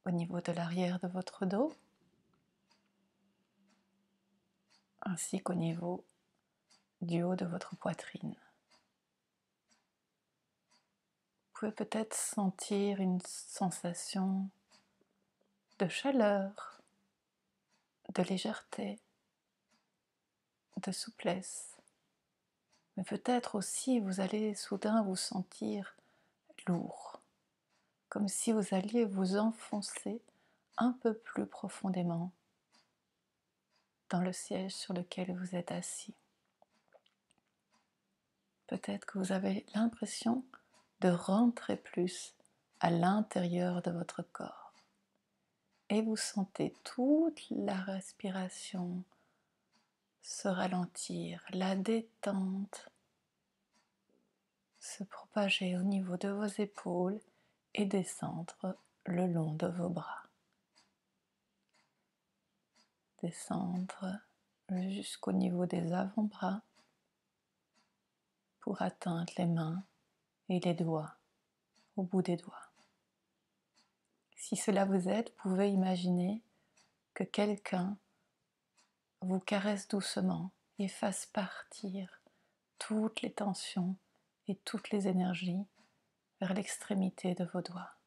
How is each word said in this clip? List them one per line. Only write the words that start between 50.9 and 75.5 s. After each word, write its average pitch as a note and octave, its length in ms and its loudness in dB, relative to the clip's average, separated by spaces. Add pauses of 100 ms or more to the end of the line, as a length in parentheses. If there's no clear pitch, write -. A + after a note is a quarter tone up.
la F#3+ 260 0
détente G3 1120 -2 (1900)
se - 240 -10
propager F#3+ 720 0
au F3+ 60 2
niveau F#3+ 340 2
de G3 140 0
vos G#3 160 0
épaules G3 760 0 (540)
et G#3 100 2
descendre F#3 880 -2 (300)
le F3+ 220 2
long E3 260 2
de D#3+ 140 0
vos F3 240 0
bras. - 320 -6 (3000)
Descendre F#3 960 -4 (520)
jusqu'au F#3+ 600 -2
niveau F3+ 340 2
des F3 260 0
avant-bras G3 720 0 (2000)
pour G3+ 200 -4
atteindre F3 560 -2
les F3+ 100 2
mains E3 380 0 (640)
et F3+ 120 2
les F3 140 2
doigts, D#3+ 400 0 (800)
au G3 60 -2
bout F#3 200 4
des F3 140 2
doigts. - 340 -14 (1700)
Si - 200 -4
cela G3 300 4
vous F#3+ 220 4
aide, A3 200 2
vous - 220 -6